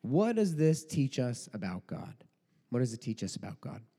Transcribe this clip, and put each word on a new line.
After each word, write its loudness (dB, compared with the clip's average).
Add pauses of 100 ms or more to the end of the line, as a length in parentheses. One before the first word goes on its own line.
What 2
does 2
this 4
teach 0
us -2
about -6
God? -10 (440)
What 2
does 2
it -10
teach -4
us -4
about -10
God? -10 (180)